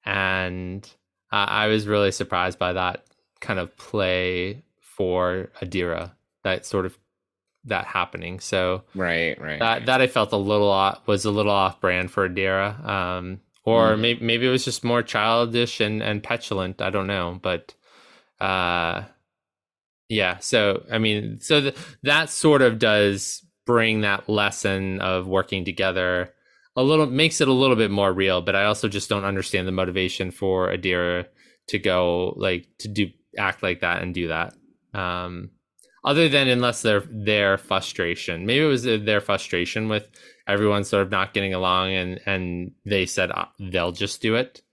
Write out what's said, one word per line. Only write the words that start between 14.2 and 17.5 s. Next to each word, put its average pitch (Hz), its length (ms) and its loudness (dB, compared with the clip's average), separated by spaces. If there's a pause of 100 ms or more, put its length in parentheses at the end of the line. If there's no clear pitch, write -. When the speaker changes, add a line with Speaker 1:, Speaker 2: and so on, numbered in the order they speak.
Speaker 1:
it 127 40 4
was 127 140 2
just - 180 -6
more 120 200 2
childish 117 760 0
and, 107 220 0
and 107 200 -2
petulant. 95 580 -4
I 95 80 -2
don't 98 180 -2
know. 92 360 -4
But, 90 320 -4 (680)